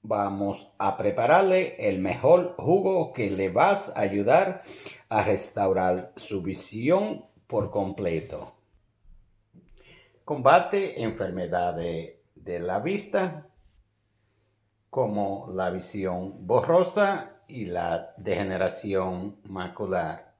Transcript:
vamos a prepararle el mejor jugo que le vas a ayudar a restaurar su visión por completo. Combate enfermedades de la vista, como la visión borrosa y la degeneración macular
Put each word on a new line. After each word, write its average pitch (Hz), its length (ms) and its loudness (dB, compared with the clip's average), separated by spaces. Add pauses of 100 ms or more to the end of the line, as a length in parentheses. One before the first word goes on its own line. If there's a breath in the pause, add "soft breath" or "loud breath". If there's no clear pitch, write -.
vamos 101 720 -2
a 98 180 0
prepararle 180 840 4
el 98 180 0
mejor 139 640 4
jugo 185 520 2
que 101 200 -2
le 95 180 0
vas 175 400 2
a - 120 -4
ayudar 117 600 2 (480 loud breath)
a 107 140 2
restaurar 95 920 0
su 95 280 -8
visión 127 840 -2 (220)
por - 240 -2
completo. 87 800 -4 (1700 soft breath)
Combate 165 760 4
enfermedades 87 1160 -4 (180)
de 85 240 -8
la 90 200 -2
vista, 180 680 -4 (1400)
como 101 600 -2
la 92 200 -2
visión 92 760 -6
borrosa 170 1000 2
y 120 180 -10
la 85 520 -4
degeneración 95 1300 -2
macular 92 960 -6